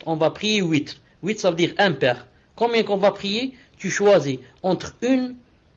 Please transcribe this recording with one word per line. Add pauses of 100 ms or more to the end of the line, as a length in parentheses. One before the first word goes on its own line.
On
va
prier
witr. (300)
Witr,
ça
veut
dire
impair. (280)
Combien
qu'on
va
prier ? (240)
Tu
choisis (260)
entre
une (420)